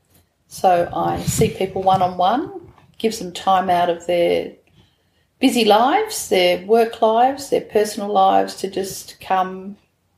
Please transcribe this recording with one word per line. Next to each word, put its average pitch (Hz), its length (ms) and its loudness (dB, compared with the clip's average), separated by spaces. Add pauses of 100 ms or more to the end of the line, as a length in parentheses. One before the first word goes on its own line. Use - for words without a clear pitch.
(460)
so 175 480 0
I 170 300 -4
see - 260 0
people 190 320 -6
one-on-one, 190 880 0 (280)
gives 226 180 -2
them 180 140 -10
time 190 360 0
out 175 220 2
of 170 160 -6
their 175 460 0 (880)
busy 240 260 2
lives, 269 640 2
their 180 380 2
work 226 340 2
lives, 240 480 2
their 170 120 0
personal 208 480 -2
lives, 196 480 2
to 190 120 -6
just - 520 -10
come, 190 560 -4 (400)